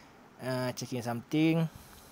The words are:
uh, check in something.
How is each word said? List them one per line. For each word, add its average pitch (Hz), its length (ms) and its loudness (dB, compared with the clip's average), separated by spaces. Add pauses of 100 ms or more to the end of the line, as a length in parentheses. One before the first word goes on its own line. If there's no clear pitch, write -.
(400)
uh, 127 320 -2
check - 240 -8
in 113 80 -4
something. 156 560 2 (520)